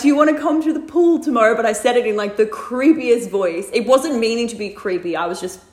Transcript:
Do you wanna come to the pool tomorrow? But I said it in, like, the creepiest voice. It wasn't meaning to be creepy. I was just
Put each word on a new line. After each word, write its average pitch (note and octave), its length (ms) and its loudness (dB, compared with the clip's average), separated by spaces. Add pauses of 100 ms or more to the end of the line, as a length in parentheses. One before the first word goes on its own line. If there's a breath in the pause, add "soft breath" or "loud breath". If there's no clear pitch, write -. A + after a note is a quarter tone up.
Do C#4 80 2
you C#4+ 80 4
wanna D4+ 220 4
come D#4 240 0
to D#4 100 0
the - 80 -4
pool E4+ 380 2
tomorrow? A#3 360 2
But A3+ 120 0
I G#3+ 60 2
said B3 240 0
it A#3+ 100 2
in, G#3+ 100 -2
like, G3+ 200 -4
the G#3+ 100 2
creepiest B3 840 0
voice. F#3 420 -2
It A3+ 140 0
wasn't C4+ 320 2
meaning A3+ 300 0
to A3 80 -10
be G3+ 140 -8
creepy. F3+ 460 -6
I D#3+ 100 -4
was F3 140 -6
just F#3 200 -10 (120)